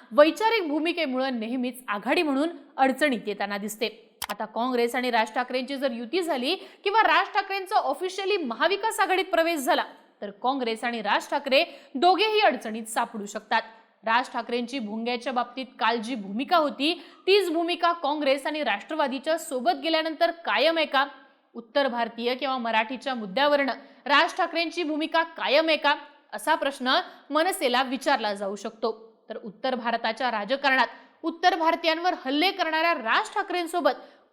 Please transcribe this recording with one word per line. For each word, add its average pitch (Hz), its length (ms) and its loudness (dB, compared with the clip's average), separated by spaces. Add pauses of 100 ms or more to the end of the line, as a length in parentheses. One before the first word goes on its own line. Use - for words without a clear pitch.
(120)
वैचारिक 330 560 6
भूमिकेमुळे 294 640 0
नेहमीच 247 580 -4
आघाडी 214 340 0
म्हणून 285 280 0 (280)
अडचणीत 262 500 2
येताना 202 300 -4
दिसते. 214 600 -8 (120)
आता 214 160 -8
काँग्रेस 240 500 -2
आणि 247 160 -2
राज 226 220 2
ठाकरेंची 254 420 -4
जर 262 160 -2
युती 240 300 -4
झाली 311 340 -2
किंवा 403 440 -2
राज 359 280 4
ठाकरेंचा 392 480 -4
ऑफिशियली 370 640 0
महाविकास 359 600 0
आघाडीत 370 260 2
प्रवेश 339 340 0
झाला, 269 240 0 (380)
तर 202 80 -8
काँग्रेस 240 540 -2
आणि 233 180 -4
राज 226 280 0
ठाकरे 285 340 2 (320)
दोघेही 381 440 4
अडचणीत 240 440 0
सापडू 226 420 -4
शकतात. 220 360 -2 (440)
राज 240 240 2
ठाकरेंची 240 500 -4
भोंग्याच्या 233 540 -4
बाबतीत 240 320 -4 (140)
काल 233 180 2
जी 233 180 -6
भूमिका 226 420 -2
होती, 302 460 0 (240)
तीच 381 220 6
भूमिका 339 420 2
काँग्रेस 294 540 0
आणि 302 180 -4
राष्ट्रवादीच्या 269 720 -2
सोबत 285 340 -2 (120)
गेल्यानंतर 320 480 0
कायम 294 460 0
आहे 302 80 2
का? 277 200 0 (480)
उत्तर 269 340 0
भारतीय 233 480 -2
किंवा 262 220 -4
मराठीच्या 226 560 -2
मुद्द्यावरनं 262 600 2 (320)
राज 294 320 4
ठाकरेंची 339 460 -2
भूमिका 320 400 0
कायम 285 440 0
आहे 302 100 2
का, 294 180 2 (380)
असा 302 220 0
प्रश्न 277 440 0 (300)
मनसेला 294 540 0
विचारला 247 500 0
जाऊ 202 220 -6
शकतो. - 580 -6 (160)
तर 220 80 -10
उत्तर 247 380 -6
भारताच्या 233 560 -2
राजकारणात 254 560 2 (360)
उत्तर 349 320 2
भारतीयांवर 330 580 2 (120)
हल्ले 302 260 2
करणाऱ्या 330 420 0
राज 269 420 0
ठाकरेंसोबत 349 560 0 (420)